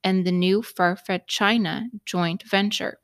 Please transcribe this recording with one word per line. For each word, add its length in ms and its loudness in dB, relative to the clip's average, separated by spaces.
and 220 2
the 60 2
new 280 2
Farfetch 640 -2
China 600 0
joint 380 -2
venture. 600 -2